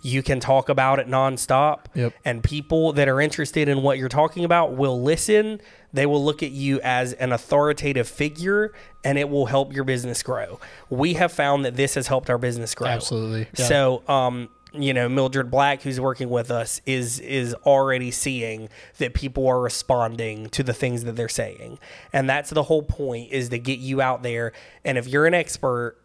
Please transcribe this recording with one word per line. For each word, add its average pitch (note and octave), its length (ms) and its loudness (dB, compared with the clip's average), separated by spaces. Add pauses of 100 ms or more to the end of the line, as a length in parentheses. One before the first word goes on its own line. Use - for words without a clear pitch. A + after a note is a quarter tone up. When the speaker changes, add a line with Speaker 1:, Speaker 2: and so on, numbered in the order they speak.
Speaker 1:
you C3 200 -2
can C3 180 0
talk C3+ 300 2
about C3+ 300 4
it A#2+ 80 -2
nonstop. C3+ 760 2 (100)
Speaker 2:
Yep. A#2 180 -2 (120)
Speaker 1:
And A#2 180 -4
people D#3+ 500 0
that C#3+ 140 4
are C3+ 140 2
interested D3 480 0
in C3+ 120 2
what C3+ 160 2
you're C3 120 -4
talking D#3 360 0
about E3+ 300 4
will C3 260 0
listen. G#3 600 2 (320)
They C#3 120 2
will D3 180 2
look D3 200 0
at C#3 80 -6
you C#3 320 0
as B2+ 300 0
an B2+ 180 -2
authoritative C#3+ 760 2
figure, F#3 680 -2 (320)
and C#3 120 2
it C#3+ 120 0
will C#3+ 160 2
help C#3 280 0
your C#3 120 -2
business B2 360 -2
grow. G#2 380 -6 (300)
We C#3+ 240 0
have E3+ 180 2
found C#3+ 340 2
that B2 120 -2
this C#3 180 2
has C3 120 -2
helped C3 220 0
our B2 80 2
business A#2+ 380 -4
grow. B2 140 -4
Speaker 2:
Absolutely. A2 580 -4 (100)
Yeah. C3 100 0
Speaker 1:
So, C3 400 2
um, B2 420 0 (240)
you C#3+ 200 -2
know, B2 140 2
Mildred C3 440 0
Black, C#3 320 2
who's C3 180 -4
working C3 280 -2
with A#2+ 220 -2
us, A#2 360 -4
is, B2 320 -2
is B2 340 -4 (100)
already C3+ 480 4
seeing A2+ 560 -4 (300)
that B2 160 -2
people C3+ 340 0
are B2+ 140 4
responding A2+ 880 -2
to - 140 -2
the B2+ 100 -2
things A#2+ 300 -2
that A#2 120 -6
they're A#2 140 -4
saying. A#2 480 -8 (340)
And C3+ 180 0
that's C#3+ 200 0
the D3+ 140 0
whole D#3 200 2
point, A#2+ 480 -6
is B2+ 180 -2
to A#2+ 100 -4
get B2+ 200 -4
you C3 220 -2
out B2+ 220 0
there. A#2 280 -4 (320)
And C3+ 140 0
if A#2+ 100 -4
you're C#3+ 200 4
an F3 80 4
expert B2 680 -2